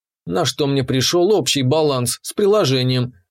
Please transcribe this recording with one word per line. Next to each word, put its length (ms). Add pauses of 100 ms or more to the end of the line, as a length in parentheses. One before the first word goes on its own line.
(260)
На 200
что 220
мне 180
пришёл 480
общий 300
баланс 580
с 100
приложением. 840 (160)